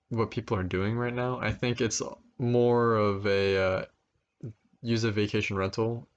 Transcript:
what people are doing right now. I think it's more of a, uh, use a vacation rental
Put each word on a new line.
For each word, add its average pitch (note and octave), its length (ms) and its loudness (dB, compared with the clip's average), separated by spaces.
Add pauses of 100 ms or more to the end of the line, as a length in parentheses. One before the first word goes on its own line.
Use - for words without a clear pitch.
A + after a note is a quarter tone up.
what A2+ 220 -2
people A#2 260 -4
are F#2 60 0
doing F#2 340 0
right A#2+ 160 -2
now. B2 260 -2
I G#2+ 120 -2
think A#2+ 300 -2
it's A2+ 200 -2 (360)
more A#2+ 580 4
of G#2 300 2
a, G2 320 2
uh, F#2+ 280 0 (960)
use A#2 220 0
a A2+ 80 2
vacation G#2 460 0
rental A2+ 600 -2